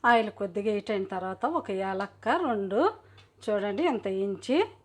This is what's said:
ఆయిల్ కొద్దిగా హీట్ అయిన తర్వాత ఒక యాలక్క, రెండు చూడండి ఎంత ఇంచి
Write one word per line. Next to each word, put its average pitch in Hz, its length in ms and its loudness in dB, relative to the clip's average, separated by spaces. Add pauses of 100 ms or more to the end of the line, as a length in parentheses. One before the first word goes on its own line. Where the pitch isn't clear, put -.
(100)
ఆయిల్ 226 200 6 (100)
కొద్దిగా 202 360 -2
హీట్ 202 180 -4
అయిన 190 200 -2
తర్వాత 185 320 -4 (140)
ఒక - 100 -10 (120)
యాలక్క, 190 460 -4 (200)
రెండు 202 320 0 (640)
చూడండి 208 480 0
ఎంత 208 140 -4 (200)
ఇంచి 220 320 0 (260)